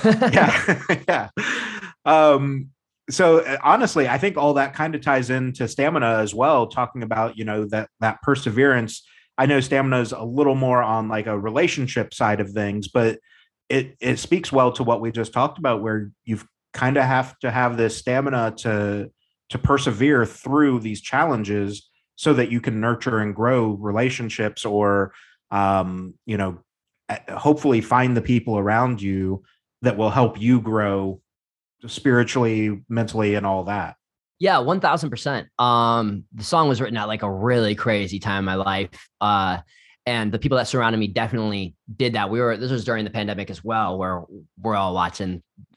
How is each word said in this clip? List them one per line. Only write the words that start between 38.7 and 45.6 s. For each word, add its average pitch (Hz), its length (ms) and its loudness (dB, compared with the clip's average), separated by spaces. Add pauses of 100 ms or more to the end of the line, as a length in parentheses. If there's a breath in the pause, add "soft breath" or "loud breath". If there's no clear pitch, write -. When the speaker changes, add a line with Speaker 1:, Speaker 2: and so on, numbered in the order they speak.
Speaker 1:
Uh, 98 380 0 (460 soft breath)
and 110 280 -2
the - 60 -2
people 131 200 0
that 117 100 -2
surrounded 113 300 0
me 107 100 0
definitely 104 680 -4 (220)
did 120 180 0
that. 104 160 -2
We 117 100 -2
were, 117 160 0
this 127 140 -6
was 123 140 -4
during 110 200 -2
the 104 60 -8
pandemic 104 400 -6
as 87 120 -14
well, 107 360 -2
where 92 240 -4 (380)
we're 107 160 -2
all 95 180 -2
watching 90 480 -4 (340)